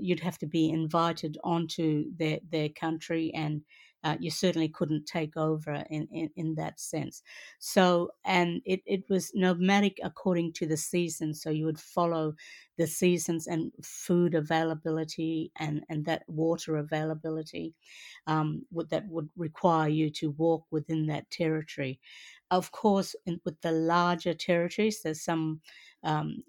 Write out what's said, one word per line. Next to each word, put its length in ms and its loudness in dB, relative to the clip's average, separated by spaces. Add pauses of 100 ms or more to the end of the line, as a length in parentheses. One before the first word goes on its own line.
you'd 200 0
have 180 -4
to 80 -6
be 240 2
invited 760 0
onto 720 0
their, 320 0
their 220 0
country, 640 -4
and, 280 -2 (420)
uh, 160 2
you 100 -4
certainly 380 2
couldn't 380 -2
take 300 -4
over 540 0
in, 220 -4
in, 240 -4
in 180 -2
that 240 -4
sense. 420 -6 (380)
So, 540 4 (120)
and 400 2
it, 220 0
it 240 0
was 240 0
nomadic 720 4
according 500 0
to 120 -2
the 100 0
season. 580 -2
So 160 -6
you 160 0
would 140 -2
follow 540 0 (420)
the 100 2
seasons 640 2
and 240 -2 (100)
food 540 2
availability 1200 -2
and, 300 -4
and 160 -4
that 240 -2
water 480 0
availability, 1000 -4 (540)
um, 420 0
would, 200 -4
that 180 -2
would 280 -6
require 520 4
you 220 2
to 200 -2
walk 400 2
within 360 -2
that 260 -4
territory. 640 -2 (540)
Of 180 2
course, 460 2 (100)
in, 180 -4
with 180 -6
the 100 0
larger 600 2
territories, 720 0
there's 220 -4
some, 360 0 (440)
um, 440 0